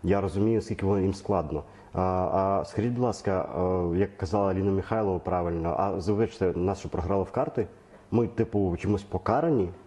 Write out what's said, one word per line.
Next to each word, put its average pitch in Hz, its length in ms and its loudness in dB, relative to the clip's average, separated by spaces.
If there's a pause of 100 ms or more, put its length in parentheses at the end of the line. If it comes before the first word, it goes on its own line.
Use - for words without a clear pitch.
Я 98 180 2
розумію, 101 420 2
скільки 101 240 -4
воно 98 140 2
їм 95 140 0
складно. 78 480 -2 (300)
А, 92 100 0
а 92 640 2
скажіть, 120 280 -2
будь 123 100 0
ласка, 98 520 0
а, 90 420 0
як 98 200 0
казала 98 340 0
Аліна 95 220 2
Михайлова 98 460 0
правильно, 85 600 -2
а, 98 120 0
вибачте, 95 640 0
нас 90 260 0
що, - 100 -10
програли 92 340 0
в 90 80 -4
карти? 123 360 -2 (440)
Ми, 117 160 4
типу, 101 540 0
чимось 104 220 0
покарані? 120 640 0 (180)